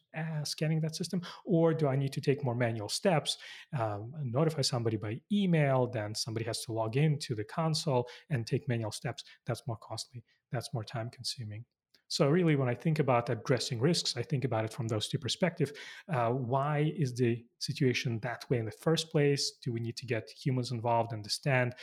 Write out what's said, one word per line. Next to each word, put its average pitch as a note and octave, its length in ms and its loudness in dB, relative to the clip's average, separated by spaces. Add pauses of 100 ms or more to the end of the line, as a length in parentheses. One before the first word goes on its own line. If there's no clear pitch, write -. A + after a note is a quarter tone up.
(180)
uh, D#3+ 260 -4
scanning D#3 380 0
that D#3 140 -2
system? F3 260 -4 (240)
Or E3 280 6
do D#3 140 2
I C3 80 2
need C#3 180 0
to - 80 -4
take - 220 2
more A#2+ 120 0
manual A2+ 340 0
steps, - 480 2 (400)
um, A2 340 -2 (120)
notify C#3 400 2
somebody A2+ 340 0
by A2 240 -4 (100)
email, D3+ 560 4
then G#2+ 280 -4
somebody A2 300 -4
has A2+ 200 -4
to A2+ 80 -6
log A2+ 240 0
in D3+ 220 4
to - 160 -4
the G#2 80 -4
console D#3 680 0 (200)
and A#2+ 160 -2
take - 220 -2
manual A2+ 240 -2
steps? - 320 -8 (220)
That's - 220 -6
more A2 100 -4
costly. - 460 -12 (280)
That's A#2+ 220 -6
more A2+ 100 -4
time A#2 280 -8
consuming. A2 540 -10 (420)
So D3+ 200 2
really, D#3+ 280 4
when C3+ 120 2
I A#2+ 60 2
think D#3 260 0
about B2+ 300 4
addressing A#2 500 0
risks, E3 380 2
I A#2+ 60 -2
think C3+ 200 -2
about A2 220 0
it - 80 -6
from A2+ 140 -4
those A2 200 -2
two - 120 -2
perspectives. E3 520 0 (400)
Uh, A#2+ 200 2
why C#3 680 0
is B2+ 160 0
the A#2 320 2 (140)
situation A#2+ 640 0
that A#2+ 280 -8
way B2+ 80 2
in A2 80 -2
the G#2 60 -6
first - 400 0
place? C#3+ 400 2 (120)
Do B2+ 80 -4
we A#2 80 -4
need A2+ 160 -6
to A#2 120 -14
get A2+ 220 -2
humans B2+ 420 -2
involved, A#2 420 0
understand, B2 680 0